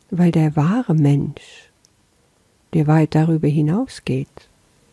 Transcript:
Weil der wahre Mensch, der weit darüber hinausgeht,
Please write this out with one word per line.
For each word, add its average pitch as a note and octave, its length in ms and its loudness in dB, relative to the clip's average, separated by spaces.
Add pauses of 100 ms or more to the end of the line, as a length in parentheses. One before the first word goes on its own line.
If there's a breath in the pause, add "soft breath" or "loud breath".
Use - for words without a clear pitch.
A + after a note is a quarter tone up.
(100)
Weil E3+ 220 2
der D#3 240 0
wahre F3+ 380 0
Mensch, - 760 -2 (1000)
der D3+ 160 0
weit D#3 260 2
darüber D#3 320 0
hinausgeht, D3+ 1000 -4 (440)